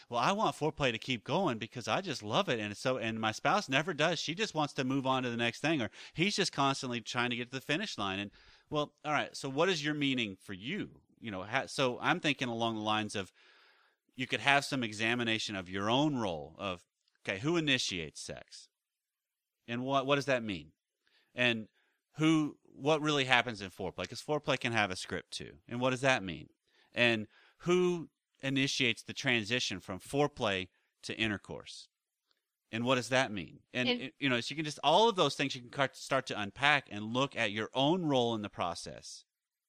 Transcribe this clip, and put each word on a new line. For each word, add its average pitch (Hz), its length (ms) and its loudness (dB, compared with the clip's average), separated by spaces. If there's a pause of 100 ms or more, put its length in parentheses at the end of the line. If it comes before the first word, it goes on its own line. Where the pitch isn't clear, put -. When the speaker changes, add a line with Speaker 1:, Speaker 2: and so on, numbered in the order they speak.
Speaker 1:
"Well, 120 100 -2
I 139 120 4
want 202 240 0
foreplay 147 360 0
to 113 60 -4
keep 123 260 -4
going 143 360 0
because 110 280 -8
I 120 140 2
just 156 220 -6
love 147 260 0
it. 123 100 0
And 104 160 -4
so, 131 220 0
and 113 220 -2
my 110 120 2
spouse 175 380 0
never 156 240 2
does. 151 260 2
She 151 160 -4
just 202 200 -4
wants 151 180 0
to 139 100 -2
move 131 240 0
on 131 160 2
to 123 60 -2
the 117 80 -2
next 117 240 0
thing, 151 200 2
or 104 100 -2 (240)
he's 190 200 2
just 190 160 0
constantly 135 500 0
trying 123 280 0
to 120 60 -2
get 120 160 -6
to 135 60 -6
the 127 40 -6
finish 180 380 -4
line." 98 200 -2
And, 101 120 -6 (400)
well, 147 240 -2 (100)
all 151 80 0
right, 123 240 -2
so 147 120 -6
what 151 200 2
is 156 160 0
your 151 80 0
meaning 127 440 0
for - 160 -14
you? 110 480 -8 (200)
You 113 100 -8
know, 92 120 -6
ha-, 113 240 -2
so 127 340 0
I'm 147 180 2
thinking 143 300 0
along 117 260 0
the 107 60 -4
lines 107 340 -2
of 98 160 -6 (840)
you 127 120 -6
could 120 140 -4
have 139 240 4
some 131 180 -2
examination 113 720 -2
of 92 140 -8
your 98 200 -2
own 139 280 4
role 80 420 -4
of, 90 240 -4 (440)
okay, 101 120 -2
who 156 180 0
initiates 120 640 0
sex? - 480 -14 (960)
And 120 160 -4
what, 135 240 2
what 143 80 4
does 139 100 0
that 127 180 0
mean? 87 280 -6 (640)
And 117 320 0 (500)
who, 156 460 4
what 147 380 0
really 147 240 2
happens 120 360 2
in 98 100 -8
foreplay? 92 380 -6
'Cause - 140 -10
foreplay 147 360 0
can 117 140 -2
have 104 180 2
a 92 40 -4
script - 360 -8
too. - 360 -12
And 120 140 -8
what 127 100 2
does 127 100 -4
that 131 220 2
mean? 80 260 -8 (440)
And 113 340 2 (320)
who 180 500 2 (320)
initiates 135 600 0
the 110 100 -12
transition 117 680 0
from 95 180 -10
foreplay 113 720 0 (340)
to - 140 -8
intercourse? 95 720 -4 (840)
And 113 140 -2
what 131 100 4
does 117 140 -2
that 127 220 2
mean? 92 300 -8 (120)
And, - 160 0
Speaker 2:
And 247 100 0
Speaker 1:
y-, 131 200 -10
you 139 100 2
know, 123 120 2
so - 120 -8
you - 40 -8
can 160 80 -4
just, 147 180 -8
all 180 260 8
of 220 60 2
those 160 200 4
things 135 200 -2
you 127 60 -10
can 120 100 -18
car-, 135 220 0
start - 340 -2
to 101 120 -4
unpack 135 520 2
and 107 220 -6
look 131 220 0
at 113 160 0
your 107 220 -2
own 156 320 2
role 123 300 4
in 107 80 -4
the 101 60 -6
process. 85 760 -8 (440)